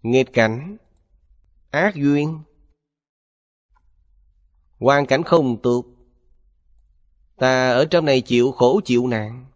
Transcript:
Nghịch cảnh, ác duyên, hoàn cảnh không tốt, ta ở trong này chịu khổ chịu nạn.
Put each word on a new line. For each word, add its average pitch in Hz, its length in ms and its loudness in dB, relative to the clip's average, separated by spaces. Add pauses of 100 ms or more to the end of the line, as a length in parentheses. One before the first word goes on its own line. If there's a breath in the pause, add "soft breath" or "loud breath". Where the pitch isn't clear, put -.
Nghịch 127 300 0
cảnh, 120 440 -2 (920)
ác 185 240 -2
duyên, 147 480 -2 (2250)
hoàn 139 280 0
cảnh 139 160 0
không 135 400 0
tốt, 123 220 0 (1500)
ta 127 340 0
ở 131 200 2
trong 170 140 0
này 135 220 2
chịu 123 260 2
khổ 131 320 2
chịu 123 220 0
nạn. 120 500 -8